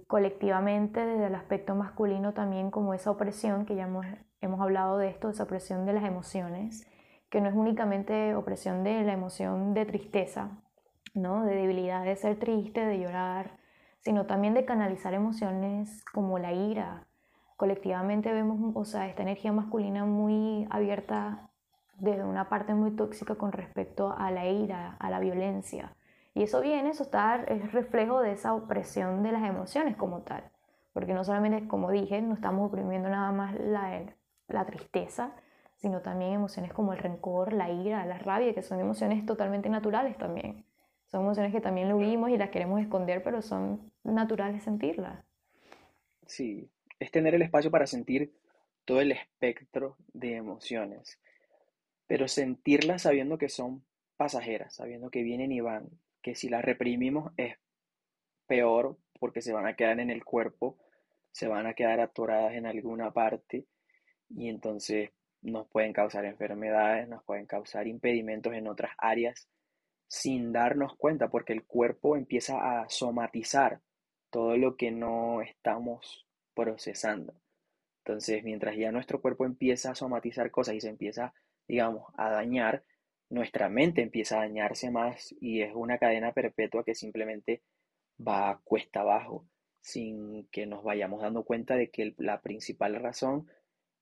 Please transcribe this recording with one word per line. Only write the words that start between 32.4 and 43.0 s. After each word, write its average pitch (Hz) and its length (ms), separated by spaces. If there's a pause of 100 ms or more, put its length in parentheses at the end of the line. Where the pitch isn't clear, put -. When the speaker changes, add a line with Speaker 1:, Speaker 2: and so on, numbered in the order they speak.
Speaker 1:
oprimiendo 190 420
nada 196 220
más 196 240
la, 196 480 (440)
la 196 180
tristeza, 214 680 (440)
sino 190 240
también 185 320
emociones 196 400
como 202 200
el 185 60
rencor, 180 540
la 185 160
ira, 185 360
la 180 120
rabia, 208 360
que 190 80
son 185 180
emociones 214 460
totalmente 202 440
naturales 214 480
también. 175 480 (400)
Son 190 160
emociones 202 300
que 220 100
también 190 280
lo 208 80
vivimos 226 320
y 247 80
las 175 120
queremos 185 320
esconder, 185 420